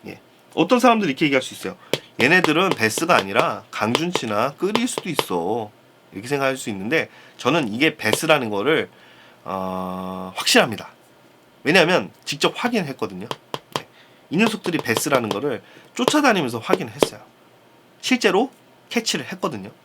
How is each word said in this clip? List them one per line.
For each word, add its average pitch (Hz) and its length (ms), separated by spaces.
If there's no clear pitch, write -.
예. 98 120
어떤 233 260
사람들이 220 300
이렇게 135 160
얘기할 135 160
수 - 120
있어요. 92 220
"얘네들은 165 500
베스가 139 460
아니라 104 540
강준치나 127 880
끌일 214 280
수도 - 220
있어." 107 640
이렇게 101 160
생각할 135 300
수 131 100
있는데 110 400
저는 135 340
이게 151 240
베스라는 127 540
거를, 104 400
어... 92 920
확실합니다. 131 560
왜냐하면 160 480
직접 147 280
확인했거든요. 139 720
네. - 80
이 135 80
녀석들이 196 420
베스라는 120 520
거를 107 320
쫓아다니면서 220 640
확인을 147 340
했어요. 107 280
실제로 233 480
캐치를 208 420
했거든요. 131 380